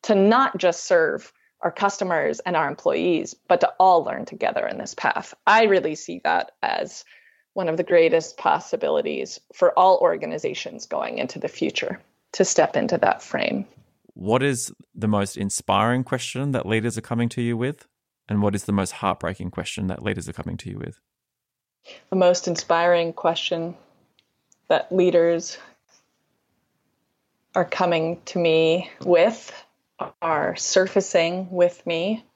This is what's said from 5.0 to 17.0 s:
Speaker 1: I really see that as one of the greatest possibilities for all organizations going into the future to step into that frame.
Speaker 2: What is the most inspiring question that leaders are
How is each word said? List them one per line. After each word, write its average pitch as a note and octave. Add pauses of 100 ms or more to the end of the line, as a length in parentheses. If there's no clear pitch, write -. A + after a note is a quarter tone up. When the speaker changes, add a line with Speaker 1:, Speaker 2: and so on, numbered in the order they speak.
Speaker 1:
I A3
really F3+
see F3
that - (100)
as - (500)
one F3+
of D#3+
the F3
greatest E3
possibilities D2 (140)
for -
all F#3
organizations D#3+
going A#1+
into -
the -
future - (320)
to -
step -
into -
that -
frame. - (480)
Speaker 2:
What A2+
is C3+ (220)
the A2+
most G2+
inspiring G#2
question C3
that B2+
leaders A2
are A2+